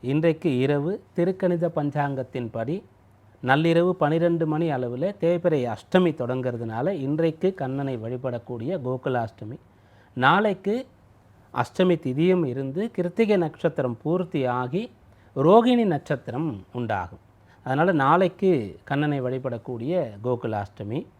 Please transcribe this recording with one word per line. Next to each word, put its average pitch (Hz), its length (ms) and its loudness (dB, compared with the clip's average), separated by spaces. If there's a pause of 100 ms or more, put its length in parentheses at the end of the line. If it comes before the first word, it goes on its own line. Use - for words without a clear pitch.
இன்றைக்கு 156 560 0
இரவு 143 320 2 (220)
திருக்கணித 175 540 0 (100)
பஞ்சாங்கத்தின்படி 135 960 -4 (680)
நள்ளிரவு 165 520 4
பன்னிரெண்டு 165 520 2
மணி 156 240 0
அளவில் 127 360 -2 (140)
தேய்பிறை 170 380 2 (100)
அஷ்டமி 175 460 2
தொடங்கிறதுனால 123 840 -4
இன்றைக்கு 156 560 0
கண்ணனை 135 420 -6
வழிபடக்கூடிய 120 880 -6
கோகுலாஷ்டமி. 123 760 -6 (600)
நாளைக்கு 190 580 2 (800)
அஷ்டமி 175 440 2
திதியும் 165 480 2
இருந்து 135 440 -4
கிருத்திகை 202 480 0
நட்சத்திரம் 147 600 -2
பூர்த்தியாகி 147 840 -2 (540)
ரோகிணி 226 500 6
நட்சத்திரம் 143 640 -2 (300)
உண்டாகும். 104 440 -4 (440)
அதனால 151 260 2 (120)
நாளைக்கு 180 480 4 (320)
கண்ணனை 147 360 -2
வழிபடக்கூடிய 127 720 -6 (300)
கோகுலாஷ்டமி 110 800 -4 (200)